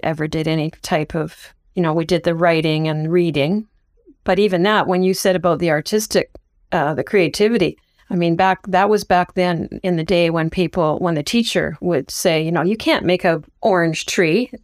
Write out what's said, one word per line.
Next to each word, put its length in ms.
ever 240
did 200
any 240
type 340
of, 380
you 60
know, 120
we 120
did 180
the 120
writing 520
and 240
reading. 560
But 120
even 260
that, 220
when 160
you 120
said 220
about 240
the 120
artistic, 580
uh, 220
the 100
creativity, 760
I 40
mean, 200
back, 320
that 220
was 140
back 320
then 480
in 120
the 80
day 260
when 200
people, 500
when 160
the 80
teacher 560
would 320
say, 320
you 80
know, 120
"You 120
can't 300
make 180
a 180
orange 460
tree. 440